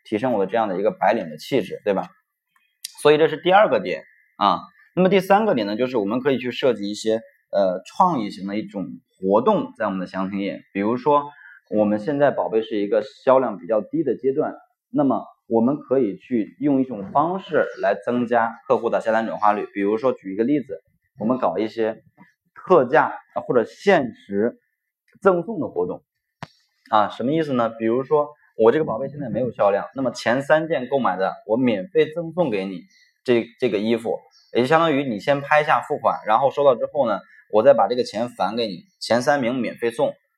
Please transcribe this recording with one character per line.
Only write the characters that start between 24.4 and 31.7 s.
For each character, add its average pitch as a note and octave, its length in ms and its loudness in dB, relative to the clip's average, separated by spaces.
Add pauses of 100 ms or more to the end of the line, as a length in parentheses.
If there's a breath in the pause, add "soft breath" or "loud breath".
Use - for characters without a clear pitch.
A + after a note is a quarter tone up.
赠 F3+ 220 4
送 F#3+ 180 -8
的 A2 80 -4
活 F2+ 180 -2
动 E2+ 160 -10 (840)
啊， G#2 220 2
什 - 140 -8
么 C#3 80 -2
意 D#3+ 100 0
思 D3 100 -4
呢？ A#2 160 0
比 A2+ 160 -6
如 A#2+ 180 0
说 D3 280 0 (260 soft breath)
我 A2+ 160 6
这 D#3 60 0
个 D#3 80 0
宝 A2+ 120 -4
贝 C3+ 120 -6
现 C#3+ 100 -14
在 C3 80 -8
没 G#2 100 -4
有 A#2+ 140 -2
销 G#2 180 2
量， G2 240 -2
那 C3+ 60 -8
么 B2 100 -2
前 A#2+ 300 -2
三 D#3 280 2
件 C3 200 -4
购 C#3 100 0
买 A#2 200 -2
的 F#2+ 160 -2 (120)
我 A2+ 120 2
免 G#2+ 300 0